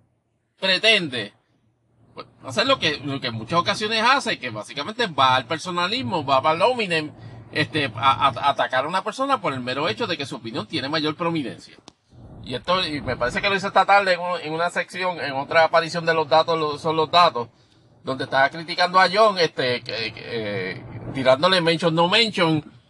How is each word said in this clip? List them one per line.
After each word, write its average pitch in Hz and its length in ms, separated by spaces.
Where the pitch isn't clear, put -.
pretende, 180 720
pues, - 140
hacer 196 240
lo 269 100
que, 151 260
lo 139 160
que 135 100
en 117 40
muchas 113 240
ocasiones 214 500
hace, 262 300
que 123 140
básicamente 147 560
va 135 280
al 160 120
personalismo, 180 760
va, 135 180
va 156 100
al 170 100
hominem, 190 500
este, 147 440
a, 135 320
a, - 0
a 135 240
atacar 131 340
a - 20
una 185 160
persona 262 380
por 165 100
el 131 100
mero 127 280
hecho 220 160
de 180 100
que 139 120
su 151 80
opinión 117 320
tiene 135 220
mayor 151 260
prominencia. 156 600
Y 123 80
esto, 180 320
y 151 160
me 123 160
parece 123 240
que 202 80
lo 196 60
hice 185 100
esta 190 200
tarde 196 280
en 170 60
un, 175 200
en 151 140
una 170 160
sección, 180 500
en 139 120
otra 139 320
aparición 165 420
de 165 80
los 156 160
datos, 160 300
lo-, 147 180
son 160 180
los 156 140
datos, 151 400
donde 131 200
estaba 135 260
criticando 175 500
a 185 140
John, 208 240
este, 135 440
que, 110 300
que, - 40
eh, 101 680
tirándole 135 480
mention, 165 320
no 170 160
mention, 190 560